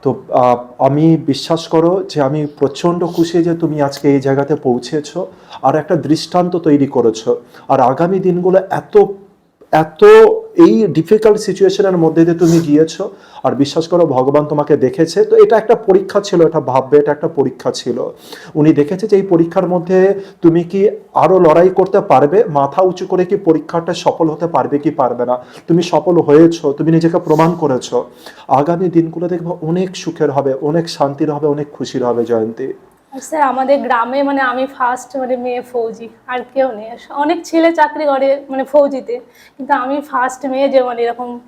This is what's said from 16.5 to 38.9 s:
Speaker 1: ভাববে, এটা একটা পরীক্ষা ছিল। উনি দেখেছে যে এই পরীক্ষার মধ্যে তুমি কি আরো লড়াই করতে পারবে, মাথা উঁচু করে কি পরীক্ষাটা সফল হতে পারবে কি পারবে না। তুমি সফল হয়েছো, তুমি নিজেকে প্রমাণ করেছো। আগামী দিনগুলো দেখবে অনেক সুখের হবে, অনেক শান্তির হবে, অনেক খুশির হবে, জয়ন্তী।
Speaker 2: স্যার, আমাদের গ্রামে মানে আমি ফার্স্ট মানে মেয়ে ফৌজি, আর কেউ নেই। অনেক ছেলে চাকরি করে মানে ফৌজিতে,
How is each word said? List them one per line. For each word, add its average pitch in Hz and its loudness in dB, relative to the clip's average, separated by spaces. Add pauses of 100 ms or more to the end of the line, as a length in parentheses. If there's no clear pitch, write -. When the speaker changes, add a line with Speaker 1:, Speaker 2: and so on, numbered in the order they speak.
Speaker 1:
ভাববে, 131 2
এটা 147 2
একটা 143 -4
পরীক্ষা 131 -4
ছিল। - -6 (420)
উনি 151 4
দেখেছে 151 -2
যে 202 2
এই 196 4
পরীক্ষার 180 0
মধ্যে 185 2 (220)
তুমি 170 4
কি 196 0 (240)
আরো 175 4
লড়াই 170 6
করতে 185 0
পারবে, 147 2
মাথা 143 -2
উঁচু 185 -2
করে 180 -2
কি 196 -2
পরীক্ষাটা 165 -2
সফল 160 -2
হতে 160 -6
পারবে 143 -2
কি 151 -2
পারবে 123 -2
না। 123 -2 (300)
তুমি 170 2
সফল 170 0
হয়েছো, 156 4
তুমি 156 -2
নিজেকে 165 2
প্রমাণ 160 2
করেছো। 131 -4 (380)
আগামী 170 0
দিনগুলো 165 -2
দেখবে 170 -6 (100)
অনেক 180 -4
সুখের 156 -4
হবে, 135 -2
অনেক 165 -2
শান্তির 143 -2
হবে, 147 -4
অনেক 147 -4
খুশির 127 -8
হবে, 120 -2
জয়ন্তী। 113 -4 (500)
Speaker 2:
স্যার, 311 -4 (100)
আমাদের 262 0
গ্রামে 247 -2 (100)
মানে 277 -2 (100)
আমি 254 -4 (120)
ফার্স্ট 254 -6 (120)
মানে 254 -4 (100)
মেয়ে 247 -6 (100)
ফৌজি, 226 -8 (240)
আর 254 -6 (140)
কেউ 269 0 (100)
নেই। 220 -14 (360)
অনেক 339 -2 (100)
ছেলে 330 2 (100)
চাকরি 302 0
করে 269 0 (220)
মানে 269 -4 (100)
ফৌজিতে, 277 0 (400)